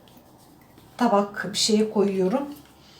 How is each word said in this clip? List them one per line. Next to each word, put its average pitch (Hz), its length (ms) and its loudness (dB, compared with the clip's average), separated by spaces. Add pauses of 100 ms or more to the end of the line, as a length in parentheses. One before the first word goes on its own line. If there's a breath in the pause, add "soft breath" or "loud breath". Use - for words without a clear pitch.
(960)
tabak 202 560 0
bir - 40 -6
şeye 214 340 2
koyuyorum. 196 560 0 (520 loud breath)